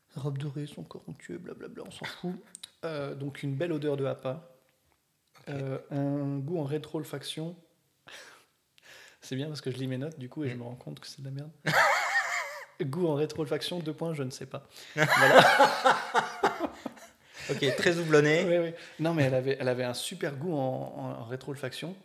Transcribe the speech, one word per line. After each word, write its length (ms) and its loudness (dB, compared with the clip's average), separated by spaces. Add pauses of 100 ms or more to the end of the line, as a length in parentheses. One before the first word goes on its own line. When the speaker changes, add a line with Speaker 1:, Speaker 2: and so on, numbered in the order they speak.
(160)
Speaker 1:
Robe 220 -4
dorée, 280 -6
son 160 -14
corps 260 -16
onctueux, 300 -12
blablabla, 480 -14
on 40 -16
s'en 140 -14
fout. 300 -8 (500)
Euh, 300 -4
donc, 280 -8
une 120 -2
belle 180 -2
odeur 240 0
de 80 0
hapa. 460 -4 (1000)
Speaker 2:
Ok. 60 -6
Speaker 1:
Euh, 240 -4 (120)
un 480 -2
goût 200 -4
en 60 -2
rétro-olfaction. 920 -6 (500)
<laughs> 1120 -20
C'est 160 -6
bien 120 -4
parce 120 -8
que 100 -4
je 60 -4
lis 100 -4
mes 120 -2
notes, 200 -8
du 100 -10
coup, 160 -6
et 40 -2
je 60 -4
Speaker 2:
Mm. 40 -8
Speaker 1:
me 60 -8
rends 120 -10
compte 240 -14
que 60 -16
c'est 140 -16
de 60 -10
la 60 -10
merde. 180 -10 (140)
<laughs> 1160 0
Goût 260 -2
en 60 2
rétro-olfaction, 640 -2
deux 120 -6
points, 220 -6
je 80 -4
ne 80 -6
sais 160 -12
pas. 200 -12 (140)
Speaker 2:
<laughs> 140 -16
Speaker 1:
Voilà. 500 10 (2000)
Speaker 2:
Ok, 260 2
très 220 4
houblonné. 480 6
Speaker 1:
Oui, 120 6
oui. 140 0 (280)
Non, 120 2
mais 120 4
elle 100 4
avait, 260 2
elle 80 0
avait 160 2
un 100 -2
super 420 -6
goût 180 -4
en, 420 -2
en, 240 -8
en 40 -10
rétro-olfaction, 800 -8